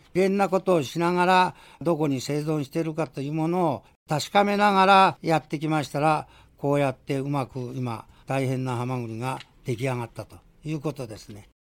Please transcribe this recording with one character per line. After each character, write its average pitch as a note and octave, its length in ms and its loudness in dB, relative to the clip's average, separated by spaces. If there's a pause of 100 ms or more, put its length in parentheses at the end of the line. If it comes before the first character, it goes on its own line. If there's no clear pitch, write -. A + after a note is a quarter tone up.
(140)
い E3+ 80 0
ろ F#3+ 80 4
ん G3 80 0
な G3 100 2
こ F3+ 140 0
と F#3 140 2
を D#3 80 2
し C#3+ 160 -6
な E3+ 120 2
が F3+ 140 2
ら、 F#3 300 4 (260)
ど D#3 160 0
こ D3+ 100 0
に C3+ 140 -2
生 D3 180 -4
存 D3+ 240 -2
し B2+ 60 -10
て E3 100 -4
い E3 60 -2
る D#3+ 80 -6
か D#3 140 -4
と C#3 120 -12
い C#3 80 -6
う D3 60 -6
も D#3+ 160 -2
の F3 220 0
を A2+ 120 -6 (240)
確 - 240 -4
か G3+ 140 4
め G3+ 100 0
な G#3 160 4
が F#3+ 140 6
ら F#3+ 360 6
や D#3+ 180 2
っ D3+ 40 -4
て D#3 160 -6
き D3+ 80 -4
ま D#3 160 0
し - 60 -10
た C#3+ 100 -4
ら、 D3+ 300 2 (280)
こ C#3+ 160 0
う C#3+ 60 2
や C#3 120 2
っ - 20 -6
て - 240 -6
う C3+ 100 -4
ま C#3+ 200 -2
く B2 280 -10
今、 A#2+ 300 -6 (220)
大 C3+ 180 -2
変 C3 180 -2
な B2+ 120 -4
ハ A#2+ 100 -4
マ B2+ 140 -4
グ A#2+ 80 -6
リ A2+ 100 -10
が B2+ 220 -6 (260)
出 B2 100 -4
来 A2 80 -6
上 C3 120 -2
が A#2+ 80 -6
っ A2+ 100 -10
た G#2+ 120 -14
と - 100 -20 (280)
い D3+ 100 -8
う D#3 60 -6
こ D3 140 -6
と C3 140 -12
で G#2+ 100 -14
す - 120 -20
ね。 G#2 200 -20 (160)